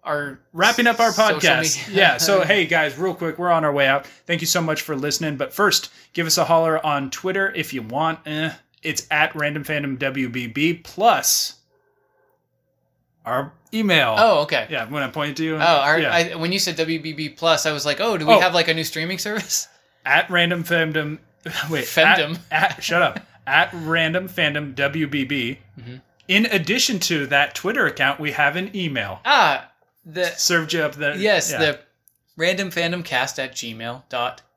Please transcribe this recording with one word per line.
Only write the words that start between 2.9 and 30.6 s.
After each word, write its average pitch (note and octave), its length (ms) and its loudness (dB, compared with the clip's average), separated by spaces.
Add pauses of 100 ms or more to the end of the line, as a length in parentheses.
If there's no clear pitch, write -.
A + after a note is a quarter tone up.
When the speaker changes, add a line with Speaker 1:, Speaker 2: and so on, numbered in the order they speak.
Speaker 2:
real F3+ 160 -2
quick, E3 240 -6
we're F3 120 -2
on D#3+ 140 2
our D3 80 0
way C#3+ 140 2
out. C#3 200 2 (200)
Thank E3 160 -2
you E3 40 -4
so E3+ 140 0
much D#3 220 -2
for D#3 120 -6
listening. D3 440 -4
But C3 160 -6
first, G3 360 2 (220)
give E3+ 140 -2
us D#3 100 0
a E3+ 80 2
holler E3 400 2
on C#3+ 260 -2
Twitter F#3+ 440 -2
if D3+ 180 -6
you B2+ 100 -6
want. D3+ 440 -2
Eh, D#3 240 -4 (320)
it's - 280 -6
at D#3 240 2
random D3 300 -4
fandom C#3+ 340 -4
W C3+ 300 -2
B B2 200 -6
B D3+ 260 0
plus - 800 0 (1700)
our C3 280 -4 (200)
email. E3+ 460 4
Speaker 1:
Oh, G#3 240 6
okay. C3+ 280 -2
Speaker 2:
Yeah, A#2+ 180 -4
when C#3+ 140 -4
I B2+ 60 -4
pointed D3 300 -4
to D#3+ 60 -2
you. D#3 120 -2
Speaker 1:
Oh, - 40 -6
our, D3+ 380 4
Speaker 2:
Yeah. D3+ 160 0
Speaker 1:
I, E3+ 220 2
when E3 160 -2
you G3 60 -2
said F3 180 -2
W D#3+ 240 -2
B D#3 120 -8
B D3+ 160 -8
plus, D#3+ 380 0
I D3+ 60 0
was C#3+ 140 -4
like, C#3+ 140 -2
"Oh, G#3+ 180 0
do D#3 80 -4
we A3+ 80 8
Speaker 2:
Oh. F#3+ 60 10
Speaker 1:
have, F3 140 2
like, E3+ 140 2
a D#3+ 60 2
new D#3+ 100 -2
streaming E3+ 340 -6
service?" - 500 -6 (360)
Speaker 2:
At D3+ 260 2
random E3+ 340 0
fandom. D#3+ 540 -2 (260)
<laughs> D#3 260 -8
Wait. D3 140 -2
Speaker 1:
Femdom. E3 540 4 (120)
Speaker 2:
At, F3 280 0
at, - 40 -12
shut E3+ 200 0
up. B2+ 180 0 (140)
<laughs> - 120 -18
At D#3 260 4
random E3 560 -2
fandom D3 460 -2
W C#3+ 320 -2
B C#3 180 -2
B. C3 340 -4 (200)
Speaker 1:
Mm-hmm. A#2+ 180 -16 (320)
Speaker 2:
In G#3 180 4
addition G#3+ 540 0
to D3 260 -2
that C#3+ 280 2
Twitter G#3+ 320 -2
account, C#3 340 0
we D3 120 -4
have D3 240 2
an G3 200 -6
email. B2+ 480 -6
Speaker 1:
Ah, G#3+ 440 2 (360)
the F3 220 -4 (100)
Speaker 2:
Served E3 360 0